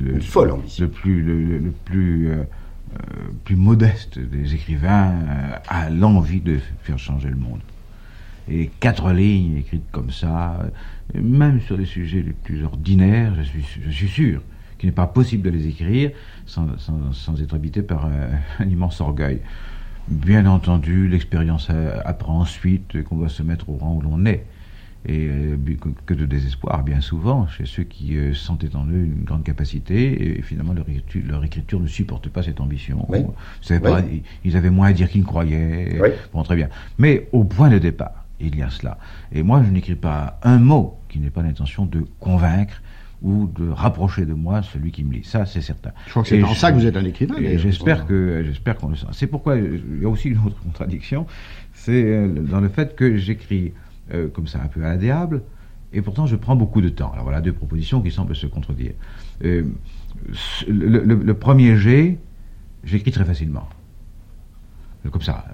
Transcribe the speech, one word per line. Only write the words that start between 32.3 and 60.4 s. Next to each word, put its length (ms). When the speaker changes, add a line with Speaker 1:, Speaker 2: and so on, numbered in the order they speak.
Speaker 1:
cette 180
ambition. 480
Speaker 2:
Oui. 120
Speaker 1:
Ils 460
savaient 140
pas, 200
Speaker 2:
Oui. 220
Speaker 1:
ils, 60
ils 60
avaient 140
moins 180
à 40
dire 160
qu'ils 140
ne 40
croyaient. 760
Speaker 2:
Oui. 60
Speaker 1:
Bon, 100
très 140
bien. 120
Mais 340
au 120
point 260
de 80
départ, 480
il 180
y 40
a 80
cela. 280
Et 100
moi, 220
je 60
n'écris 240
pas 480
un 160
mot 400
qui 100
n'ait 120
pas 120
l'intention 440
de 180
convaincre 640
ou 320
de 140
rapprocher 560
de 80
moi 300
celui 300
qui 120
me 80
lit. 120
Ça, 200
c'est 160
certain. 300
Speaker 3:
Je 40
crois 120
que 80
c'est 80
Speaker 1:
Et 60
Speaker 3:
en 100
Speaker 1:
je, 40
Speaker 3:
ça 140
que 60
vous 80
êtes 100
un 80
écrivain, 320
Speaker 1:
et 60
Speaker 3:
d'ailleurs. 180
Speaker 1:
j'espère 460
Speaker 3:
Voilà. 20
Speaker 1:
que, 380
j'espère 300
qu'on 120
le 80
sent. 160
C'est 140
pourquoi, 300
euh, 220
il 60
y 40
a 20
aussi 220
une 80
autre 240
contradiction, 640
c'est, 280
euh, 260
dans 320
le 100
fait 260
que 220
j'écris... 560
Euh, 140
comme 180
ça, 180
un 40
peu 140
à 60
la 80
diable, 460
et 80
pourtant 260
je 80
prends 220
beaucoup 240
de 80
temps. 240
Alors 120
voilà 180
deux 100
propositions 480
qui 100
semblent 240
se 120
contredire. 460
Euh, 200